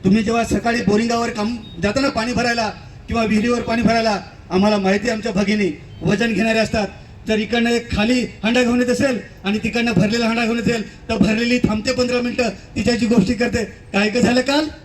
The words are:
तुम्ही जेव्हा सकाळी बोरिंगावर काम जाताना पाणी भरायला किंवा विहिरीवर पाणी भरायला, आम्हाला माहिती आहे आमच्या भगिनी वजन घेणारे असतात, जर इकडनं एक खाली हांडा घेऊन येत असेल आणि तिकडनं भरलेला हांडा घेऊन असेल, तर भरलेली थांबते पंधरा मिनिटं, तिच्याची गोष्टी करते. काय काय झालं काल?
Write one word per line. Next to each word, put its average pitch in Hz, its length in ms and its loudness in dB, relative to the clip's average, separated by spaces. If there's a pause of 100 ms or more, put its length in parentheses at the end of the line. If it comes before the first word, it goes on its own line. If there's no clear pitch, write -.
तुम्ही 214 180 4
जेव्हा 226 220 0
सकाळी 233 380 -2
बोरिंगावर 233 480 0
काम 214 260 -4 (260)
जाताना 269 260 0
पाणी 233 240 -2
भरायला 233 400 0 (360)
किंवा 226 160 0
विहिरीवर 226 360 2
पाणी 233 220 -2
भरायला, 220 380 0 (300)
आम्हाला 202 280 2
माहिती 202 300 0
आहे 220 80 -2
आमच्या 214 160 -4
भगिनी 196 480 0 (220)
वजन 202 300 0
घेणारे 220 260 2
असतात, 214 300 0 (400)
जर 220 100 2
इकडनं 233 320 0
एक 233 260 -2
खाली 240 280 2
हांडा 240 380 0
घेऊन 247 180 2
येत 247 80 2
असेल 254 300 2 (260)
आणि 208 140 0
तिकडनं 233 340 -2
भरलेला 220 340 2
हांडा 226 180 0
घेऊन 233 160 0
असेल, 220 480 -4
तर 226 80 -2
भरलेली 240 420 2
थांबते 214 340 0
पंधरा 247 280 0
मिनिटं, 240 280 -2
तिच्याची 220 580 -2
गोष्टी 240 280 4
करते. 226 300 0
काय 202 440 -2
काय 240 140 2
झालं 247 180 4
काल? 285 280 2 (160)